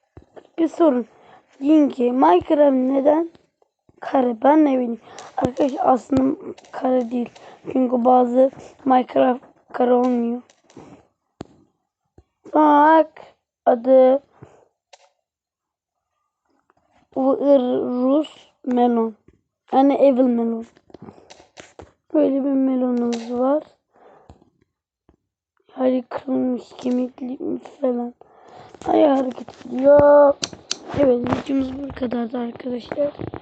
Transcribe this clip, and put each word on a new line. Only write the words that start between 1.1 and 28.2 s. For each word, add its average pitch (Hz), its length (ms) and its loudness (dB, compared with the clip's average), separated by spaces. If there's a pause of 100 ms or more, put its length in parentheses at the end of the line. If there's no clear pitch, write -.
Deyin 294 280 4
ki 247 240 -2
Minecraft 294 600 2
neden 277 580 0 (680)
kare? 247 420 -2
Ben 302 220 4
ne 277 100 0
bileyim. 240 260 -6 (360)
Arkadaşlar 269 500 -4
aslında 262 500 0 (360)
kare 254 380 -2
değil. 240 200 -6 (420)
Çünkü 247 320 -2
bazı 254 460 4 (340)
Minecraft 254 600 0 (280)
kare 247 200 0
olmuyor. 247 500 -2 (2000)
Bak 302 560 4 (560)
adı 254 560 4 (3000)
Rus 262 1300 0 (160)
Melon. 240 500 0 (580)
Yani 269 220 4
Evil 269 300 2
Melon. 233 420 -2 (1500)
Böyle 277 300 0
bir 285 60 -4
melonumuz 247 840 -2
var. 262 300 -2 (2250)
Yani 254 300 -2
kırılmış, 254 540 -6 (140)
kemikli 247 840 -8 (220)
falan. 247 340 -6 (720)